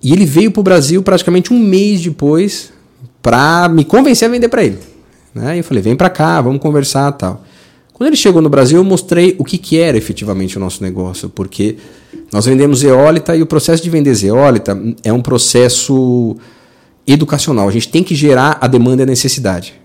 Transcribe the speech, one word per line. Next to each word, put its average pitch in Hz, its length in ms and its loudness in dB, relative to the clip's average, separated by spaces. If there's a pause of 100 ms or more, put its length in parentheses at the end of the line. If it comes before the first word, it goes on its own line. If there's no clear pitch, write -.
E 131 120 0
ele 190 120 4
veio 180 280 2
pro 208 100 -2
Brasil 180 400 2
praticamente 180 500 0
um 247 60 2
mês 202 420 2
depois 165 720 -4 (500)
pra 156 480 2
me 160 160 4
convencer 240 440 2
a - 20 0
vender 240 180 0
pra 233 140 0
ele. 104 160 -2 (560)
Né? 123 220 -6
E - 20 -4
eu 170 60 -6
falei, 117 180 -4
"Vem 110 140 0
pra 180 120 0
cá, 165 320 0
vamos 131 200 -2
conversar 139 520 -2
e 135 60 -12
tal." 92 260 -8 (480)
Quando 247 140 -4
ele 302 100 0
chegou 175 240 2
no 156 80 2
Brasil, 139 300 4
eu 185 60 4
mostrei 180 560 0
o - 40 -2
que, - 140 -8
que - 180 -4
era 160 220 0
efetivamente 95 580 -6
o 98 40 -8
nosso 95 240 -8
negócio, 92 440 -8
porque 98 500 -6 (540)
nós 104 140 -2
vendemos 135 320 2
zeólita 143 560 2
e 165 80 0
o 156 40 -2
processo 165 360 0
de 170 80 -6
vender 147 240 2
zeólita 104 680 0 (220)
é 110 100 -2
um 123 80 0
processo 123 1160 0 (680)
educacional. 143 640 0
A 98 60 0
gente 110 160 -4
tem 170 160 0
que 180 100 -4
gerar 143 460 2
a 127 80 0
demanda 127 340 2
e - 20 2
a - 20 -2
necessidade. 120 680 -4 (100)